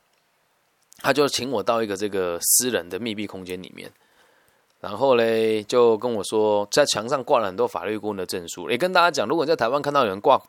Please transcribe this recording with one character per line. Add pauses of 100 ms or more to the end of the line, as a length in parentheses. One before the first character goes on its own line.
(960)
他
就
请
我
到
一
个
这
个
私
人
的
密
闭
空
间
里
面， (880)
然
后
嘞，
就
跟
我
说，
在
墙
上
挂
了
很
多
法
律
顾
问
的
证
书。
也
跟
大
家
讲，
如
果
你
在
台
湾
看
到
有
人
挂 (120)